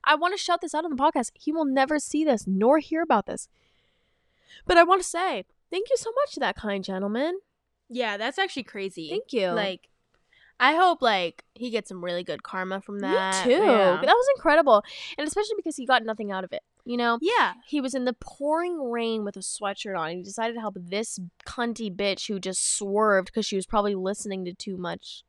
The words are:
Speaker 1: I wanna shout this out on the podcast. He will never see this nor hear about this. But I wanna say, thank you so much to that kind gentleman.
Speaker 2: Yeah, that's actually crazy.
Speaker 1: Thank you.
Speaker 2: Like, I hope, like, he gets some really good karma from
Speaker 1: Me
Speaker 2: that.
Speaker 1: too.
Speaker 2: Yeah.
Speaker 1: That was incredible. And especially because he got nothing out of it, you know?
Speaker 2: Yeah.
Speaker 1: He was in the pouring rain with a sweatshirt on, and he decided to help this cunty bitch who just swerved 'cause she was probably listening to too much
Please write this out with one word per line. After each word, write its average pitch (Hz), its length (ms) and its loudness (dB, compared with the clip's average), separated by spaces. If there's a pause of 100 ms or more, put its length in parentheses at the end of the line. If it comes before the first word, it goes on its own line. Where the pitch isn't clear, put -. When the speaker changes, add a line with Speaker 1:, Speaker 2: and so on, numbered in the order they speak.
Speaker 1:
I 294 100 6
wanna 349 240 2
shout 349 240 0
this 311 140 -6
out 320 100 -2
on 330 60 -4
the 262 100 -2
podcast. 294 320 2
He - 180 -6
will 320 140 0
never 269 320 2
see 302 260 -2
this 262 220 2
nor 208 320 4
hear 320 240 0
about 269 240 2
this. - 220 -10 (1200)
But 359 100 6
I 339 60 10
wanna 359 200 6
say, 339 420 -4 (260)
thank 381 180 -4
you 523 80 2
so 453 140 -6 (100)
much 571 140 -2
to 311 60 -8
that 208 160 0
kind 202 260 -4
gentleman. 214 560 -2 (500)
Speaker 2:
Yeah, 226 280 -4
that's 233 200 -4
actually 370 260 -4
crazy. 190 460 -10
Speaker 1:
Thank 403 240 -6
you. 196 160 0
Speaker 2:
Like, 190 380 -4 (760)
I 294 120 6
hope, 349 260 4
like, 190 420 2 (120)
he 233 160 -8
gets 214 180 -4
some 180 160 -10
really 180 180 -4
good 165 200 -8
karma 190 380 -6
from 202 160 -10
Speaker 1:
Me 202 100 -6
Speaker 2:
that. 190 360 0
Speaker 1:
too. 247 60 2
Speaker 2:
Yeah. 233 500 6
Speaker 1:
That 170 60 0
was 466 300 6
incredible. 285 480 6 (340)
And 294 100 -2
especially 415 280 -2
because 330 200 -6
he 240 120 -8
got 240 180 2
nothing 214 260 -4
out 190 120 -4
of 180 100 -10
it, - 80 -8 (240)
you 240 120 -4
know? 233 220 2
Speaker 2:
Yeah. 320 340 2 (120)
Speaker 1:
He 294 160 -2
was 254 140 -4
in 247 100 -2
the 247 80 0
pouring 311 800 -4
rain 226 340 -2
with 202 100 -8
a 196 40 -12
sweatshirt 196 580 -6
on, 160 120 -4
and 175 100 -6
he 180 40 -12
decided 226 300 -6
to 233 60 -8
help 208 200 -6
this 196 400 -6 (280)
cunty 226 460 -4
bitch 196 340 -2
who 202 120 -4
just - 380 -4
swerved 202 560 2
'cause 220 140 -2
she 202 80 -4
was 185 100 -2
probably 202 300 0
listening 190 500 -4
to 175 80 -8
too 190 240 -10
much 170 520 -10